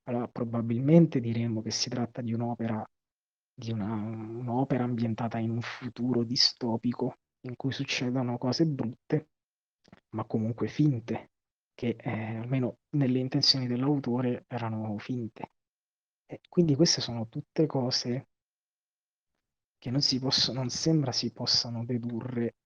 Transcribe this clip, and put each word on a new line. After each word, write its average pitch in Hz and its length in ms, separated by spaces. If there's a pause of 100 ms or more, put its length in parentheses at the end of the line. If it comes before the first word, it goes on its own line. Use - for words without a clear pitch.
allora 120 240
probabilmente 127 920
diremmo 117 420
che 113 80
si - 180
tratta 123 320
di 117 140
un'opera 113 520 (720)
di 113 140
una, 110 220
un'opera 117 920
ambientata 117 540
in 113 120
un 117 120
futuro 120 640
distopico 120 920 (300)
in 123 100
cui 135 160
succedono 123 640
cose 127 300
brutte, 135 640 (800)
ma 110 140
comunque 110 440
finte, 123 600 (440)
che, 120 240
eh, 110 380
almeno 123 440 (100)
nelle 127 280
intenzioni 131 480
dell'autore 127 800
erano 110 500
finte. 120 540 (720)
E - 220
quindi 165 260
queste 151 260
sono 117 280
tutte - 380
cose 123 600 (1500)
che - 120
non 131 120
si - 160
posso-, 131 340
non 127 160
sembra 147 440
si 117 200
possano 120 540
dedurre, 120 800